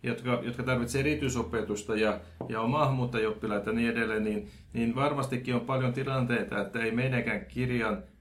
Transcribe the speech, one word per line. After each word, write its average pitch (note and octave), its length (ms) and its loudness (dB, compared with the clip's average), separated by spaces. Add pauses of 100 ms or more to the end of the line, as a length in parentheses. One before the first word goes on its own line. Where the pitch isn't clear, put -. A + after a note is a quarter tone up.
jotka, B2 400 -2
jotka B2 200 -6
tarvitsee B2 360 0
erityisopetusta, A#2+ 960 0
ja, G#2+ 240 2 (300)
ja A2+ 120 -2
on A2+ 80 2
maahanmuuttajaoppilaita A#2 1000 2
ja A2 60 2
niin A#2 140 2
edelleen, A2 340 0
niin, G#2 240 -2 (260)
niin A#2 220 0
varmastikin C3 600 0
on A#2 60 2
paljon B2+ 320 0
tilanteita, A#2+ 680 0
että A2+ 220 -2
ei A2+ 80 2
meidänkään A#2 540 0
kirjan A#2 580 0 (180)